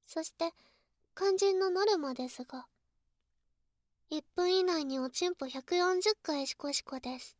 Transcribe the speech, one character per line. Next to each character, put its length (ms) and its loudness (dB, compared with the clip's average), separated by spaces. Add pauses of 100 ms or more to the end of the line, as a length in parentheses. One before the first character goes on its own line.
そ 200 -8
し 100 -8
て、 220 -4 (600)
肝 220 2
心 220 4
の 100 2
ノ 160 2
ル 140 4
マ 160 -4
で 160 -6
す 140 -6
が、 220 -14 (1400)
一 160 -4 (100)
分 220 2
以 80 4
内 220 2
に 120 -2
お 120 -2
ち 180 -2
ん 60 -2
ぽ 120 -6
百 300 -2
四 240 4
十 220 2
回 240 -2
シ 100 -6
コ 160 -4
シ 100 0
コ 180 -10
で 180 -8
す。 220 -6